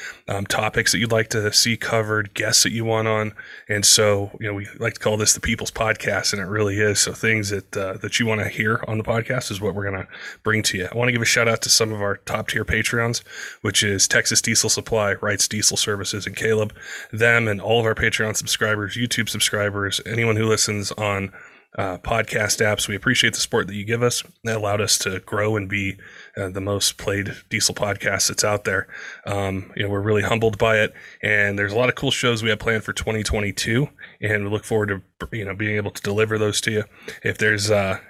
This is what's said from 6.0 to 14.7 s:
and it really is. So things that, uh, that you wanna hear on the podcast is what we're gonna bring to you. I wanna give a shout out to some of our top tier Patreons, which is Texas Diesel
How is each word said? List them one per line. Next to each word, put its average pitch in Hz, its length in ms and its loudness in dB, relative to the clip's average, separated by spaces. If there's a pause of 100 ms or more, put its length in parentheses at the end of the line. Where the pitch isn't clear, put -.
and 101 80 -4
it 90 60 -4
really 104 320 0
is. 104 220 4
So - 120 0
things 110 380 2
that, 101 260 -6
uh, 95 180 -2
that 101 260 -4
you 117 60 2
wanna 107 220 0
hear 110 380 -2
on 110 120 -2
the 107 60 -4
podcast 117 460 -2
is 95 100 -6
what 98 140 -2
we're 98 160 -4
gonna 95 160 -6 (380)
bring 107 180 2
to - 160 0
you. 90 140 -4
I 110 40 -10
wanna 123 140 2
give 120 120 0
a - 40 0
shout 117 220 4
out 113 140 2
to - 60 -2
some 110 240 4
of 104 80 -6
our 101 180 -2
top 110 280 -6
tier 110 180 -2
Patreons, 117 600 0 (380)
which 104 200 0
is 101 240 2
Texas 113 340 2
Diesel 110 300 2